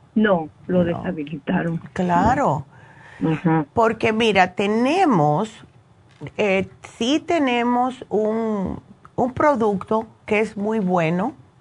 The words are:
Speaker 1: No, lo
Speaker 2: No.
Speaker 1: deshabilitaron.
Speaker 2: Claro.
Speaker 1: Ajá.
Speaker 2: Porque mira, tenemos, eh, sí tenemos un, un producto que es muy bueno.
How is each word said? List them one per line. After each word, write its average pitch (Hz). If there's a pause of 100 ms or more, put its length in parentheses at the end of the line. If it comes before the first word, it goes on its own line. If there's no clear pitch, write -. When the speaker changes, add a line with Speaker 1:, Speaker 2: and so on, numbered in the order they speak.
(140)
Speaker 1:
No, 190 (180)
lo 180
Speaker 2:
No. 175
Speaker 1:
deshabilitaron. 165 (160)
Speaker 2:
Claro. 185 (600)
Speaker 1:
Ajá. 160
Speaker 2:
Porque 226
mira, 196
tenemos, 214 (720)
eh, 190 (300)
sí 269
tenemos 247
un, 214 (340)
un 254
producto 220 (200)
que 214
es 220
muy 214
bueno. 180 (280)